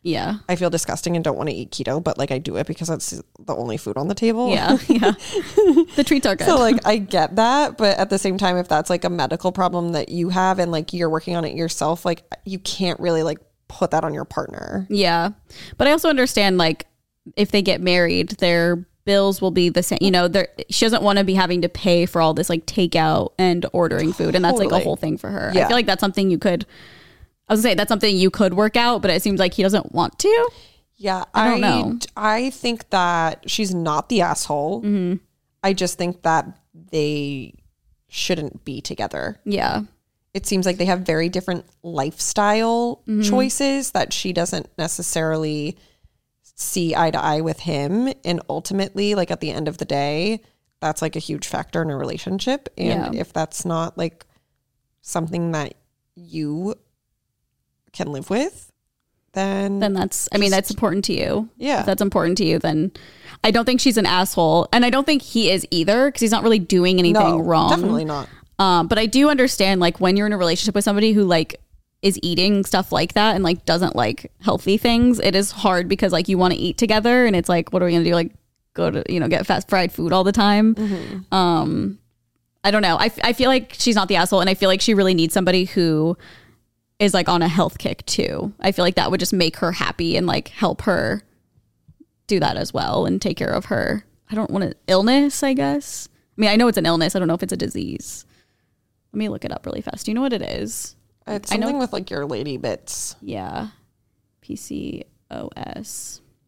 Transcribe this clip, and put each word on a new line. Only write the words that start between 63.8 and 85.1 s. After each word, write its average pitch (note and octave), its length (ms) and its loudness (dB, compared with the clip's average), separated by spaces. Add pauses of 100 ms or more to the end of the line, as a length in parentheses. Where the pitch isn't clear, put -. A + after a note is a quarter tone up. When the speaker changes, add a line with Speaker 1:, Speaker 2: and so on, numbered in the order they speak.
Speaker 1:
she's A#3+ 160 4
an G#3 100 4
asshole. F3 640 4
And A#3+ 120 6
I B3 60 4
don't C4+ 160 2
think D4 160 2
he G#3+ 280 2
is F3 200 0
either, G#3 400 4
'cause - 100 -8
he's A3 100 2
not A3 120 2
really A3 160 4
doing F3+ 400 4
anything F3 400 4
Speaker 2:
No, - 20 2
Speaker 1:
wrong. E3 300 2
Speaker 2:
definitely F#3 340 2
not. D3 240 -6 (300)
Speaker 1:
Um, F3 300 4
but A3 100 2
I A3+ 80 2
do C#4 240 4
understand, G#3 500 2
like, F3 200 2
when F#3 160 4
you're G#3 100 2
in G#3 80 0
a G3 40 -4
relationship F3+ 360 0
with G3+ 100 0
somebody G#3+ 280 4
who, G#3 120 6
like, E3+ 360 2 (420)
is F#3+ 200 2
eating F#3+ 420 0
stuff - 280 -2
like F3 220 -2
that G#3+ 200 4
and, G3 80 0
like, E3+ 220 0
doesn't F3 320 0
like A2+ 340 -2 (100)
healthy G3 360 0
things, A#3 440 2
it F#3+ 140 2
is G3+ 160 0
hard F#3 380 0
because, G3 240 0
like, F3 160 0
you F#3+ 80 2
wanna F3+ 220 2
eat - 180 -2
together A#3 500 2
and G#3 80 2
it's F3 140 0
like, E3+ 240 0
what F3+ 100 2
are F3+ 40 2
we E3+ 60 2
gonna E3+ 120 2
do? E3+ 100 2
Like, E3+ 180 0 (420)
go E3 160 0
to, - 180 -4
you F3+ 120 -2
know, C#3+ 80 0
get E3+ 180 0
fast - 220 -2
fried F#3 240 0
food E3 200 -2
all F#3 120 4
the G3 80 2
time. G#3+ 420 4
Speaker 2:
Mm-hmm. G3 600 -6
Speaker 1:
Um, F3 640 0 (640)
I G3+ 60 4
don't G#3 120 2
know. F3 140 2
I, G#3+ 100 2
f-, - 180 -4
I A#3+ 80 2
feel B3+ 160 2
like B3+ 300 0
she's A#3 180 2
not F#3+ 120 2
the G3 80 2
asshole, F#3 240 4
and F#3 100 2
I F#3+ 40 2
feel F#3+ 140 2
like F#3+ 140 2
she A#3 120 4
really F#3+ 200 4